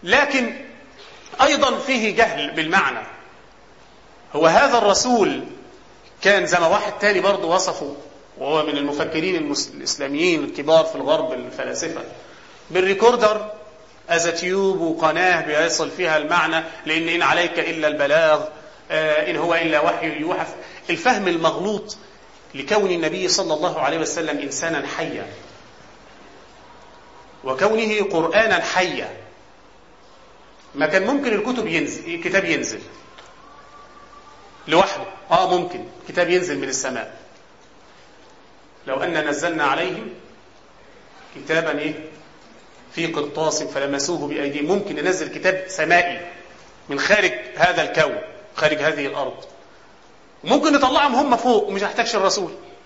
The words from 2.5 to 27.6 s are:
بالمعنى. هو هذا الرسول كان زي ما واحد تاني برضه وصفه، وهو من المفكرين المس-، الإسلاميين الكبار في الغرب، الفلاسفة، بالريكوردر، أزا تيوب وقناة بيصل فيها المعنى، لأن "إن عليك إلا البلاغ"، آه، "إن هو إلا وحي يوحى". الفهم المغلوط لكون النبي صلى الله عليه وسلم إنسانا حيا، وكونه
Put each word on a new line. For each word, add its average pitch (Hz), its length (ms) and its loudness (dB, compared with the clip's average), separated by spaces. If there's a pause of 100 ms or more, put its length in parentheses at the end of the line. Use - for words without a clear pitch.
بالمعنى. 156 560 0 (1300)
هو 156 140 4
هذا 240 320 6
الرسول 202 680 2 (800)
كان 190 240 6
زي 170 120 2
ما 170 80 4
واحد 202 320 2
تاني 202 220 2
برضه 190 280 0
وصفه، 165 480 -2 (420)
وهو 151 280 0
من 147 100 -2
المفكرين 156 600 -2
المس-، 147 380 -4
الإسلاميين 147 680 -2
الكبار 156 400 4
في 160 100 -6
الغرب، 143 380 0
الفلاسفة، 127 680 -8 (680)
بالريكوردر، 202 800 2 (600)
أزا 170 200 2
تيوب 185 500 0
وقناة 165 600 2
بيصل 151 500 0
فيها 165 260 0
المعنى، 160 480 0 (220)
لأن 165 220 0
"إن 170 140 0
عليك 170 360 2
إلا 160 300 0
البلاغ"، 151 560 4 (460)
آه، 156 400 0
"إن 165 60 -2
هو 165 180 0
إلا 160 260 2
وحي 156 400 -2
يوحى". 160 260 -2 (440)
الفهم 202 380 0
المغلوط 170 680 -2 (580)
لكون 190 360 0
النبي 175 380 -2
صلى 165 260 0
الله 156 260 -2
عليه 151 180 0
وسلم 156 400 -4
إنسانا 143 480 -6 (100)
حيا، 131 300 -8 (2250)
وكونه 214 600 0